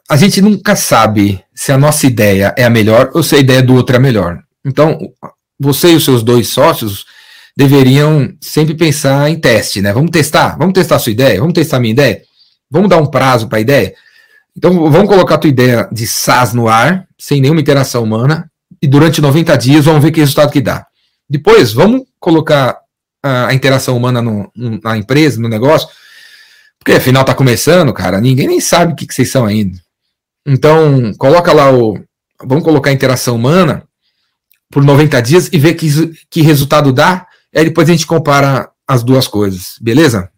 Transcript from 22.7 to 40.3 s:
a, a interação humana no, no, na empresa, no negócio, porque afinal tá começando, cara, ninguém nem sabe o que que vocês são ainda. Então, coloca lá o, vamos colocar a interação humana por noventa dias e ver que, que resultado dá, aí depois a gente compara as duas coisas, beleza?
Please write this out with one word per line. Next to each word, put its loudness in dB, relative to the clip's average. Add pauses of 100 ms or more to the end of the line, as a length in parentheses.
a, -2
a -2
interação -2
humana -2
no, -6
no, -10
na -6
empresa, 0
no -4
negócio, 0 (880)
porque -2
afinal 2
tá -2
começando, 0
cara, -4
ninguém 0
nem 0
sabe 0
o -6
que -14
que -18
vocês -4
são -2
ainda. -4 (680)
Então, 2
coloca 2
lá 4
o, 0 (440)
vamos -4
colocar 0
a 0
interação -2
humana 0 (880)
por 0
noventa 2
dias 0
e 0
ver 2
que, -4 (400)
que -2
resultado 2
dá, -2 (280)
aí 2
depois 0
a 2
gente 0
compara 0 (180)
as -2
duas 0
coisas, -6
beleza? 0